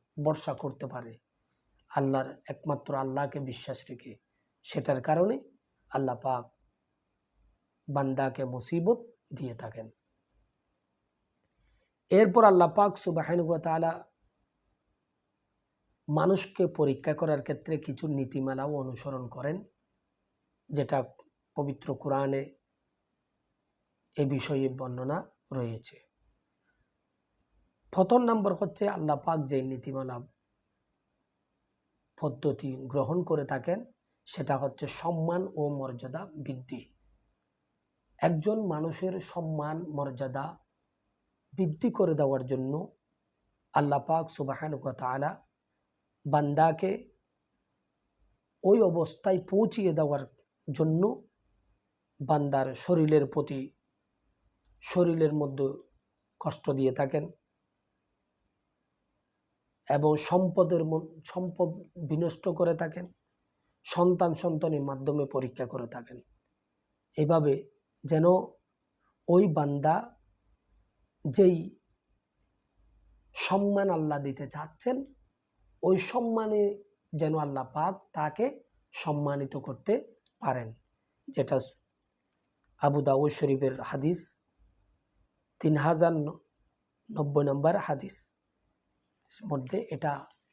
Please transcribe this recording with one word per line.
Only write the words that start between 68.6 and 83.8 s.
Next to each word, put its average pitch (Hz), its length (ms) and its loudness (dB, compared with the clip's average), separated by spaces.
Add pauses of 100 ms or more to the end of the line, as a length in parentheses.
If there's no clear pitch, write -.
ওই 180 160 8 (100)
বান্দা 143 420 2 (1300)
যেই 180 320 6 (1800)
সম্মান 196 540 2
আল্লাহ 151 300 0
দিতে 139 280 -6
চাচ্ছেন 202 500 -6 (840)
ওই 185 140 6
সম্মানে 220 640 0 (520)
যেন 156 240 0
আল্লাহ 139 360 -4
পাক 170 200 0 (200)
তাকে - 320 -2 (480)
সম্মানিত 143 640 -2
করতে 143 360 -4 (460)
পারেন, 123 280 -2 (600)
যেটা 139 300 -2 (1200)
আবু 147 200 4
দাউদ 143 300 2
শরীফের 135 500 0